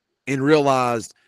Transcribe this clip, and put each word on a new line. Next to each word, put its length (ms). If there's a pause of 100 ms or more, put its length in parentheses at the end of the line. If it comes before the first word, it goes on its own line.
(280)
and 160
realized 720 (140)